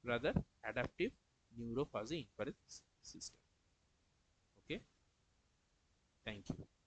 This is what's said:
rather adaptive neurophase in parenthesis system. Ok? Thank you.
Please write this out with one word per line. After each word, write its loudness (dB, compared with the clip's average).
rather 4
adaptive 2
neurophase 0
in -4
parenthesis -6
system. -12
Ok? -6
Thank -8
you. -6